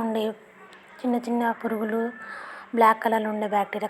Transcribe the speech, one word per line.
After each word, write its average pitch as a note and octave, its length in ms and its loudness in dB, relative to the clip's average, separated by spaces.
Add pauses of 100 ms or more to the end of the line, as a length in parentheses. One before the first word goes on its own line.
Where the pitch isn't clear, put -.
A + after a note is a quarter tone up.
ఉండే A3 200 0 (760)
చిన్న A#3+ 140 2 (120)
చిన్న A#3 340 0
పురుగులు, A3+ 400 -2 (720)
బ్లాక్ A3 260 8
కలర్‌లో A3 300 2
ఉండే G#3+ 220 -2
బ్యాక్టీరియా G#3 360 0